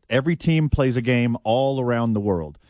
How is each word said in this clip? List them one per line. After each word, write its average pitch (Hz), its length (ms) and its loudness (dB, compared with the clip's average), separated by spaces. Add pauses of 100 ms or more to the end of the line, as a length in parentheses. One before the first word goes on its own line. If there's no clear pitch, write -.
every 135 280 0
team 160 340 0
plays 131 260 0
a 127 60 0
game 120 420 0
all 131 380 0
around 117 320 0
the 107 60 0
world. 85 380 -4 (120)